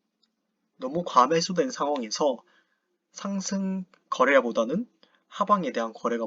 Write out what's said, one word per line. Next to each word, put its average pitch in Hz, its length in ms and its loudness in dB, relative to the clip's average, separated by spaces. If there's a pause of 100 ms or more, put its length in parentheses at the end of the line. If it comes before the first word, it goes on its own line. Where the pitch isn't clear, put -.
(800)
너무 151 260 -4
과매수된 160 640 2
상황에서 135 680 0 (720)
상승 196 720 -4 (240)
거래보다는 127 800 2 (400)
하방에 190 440 0
대한 113 200 -4
거래가 113 340 -4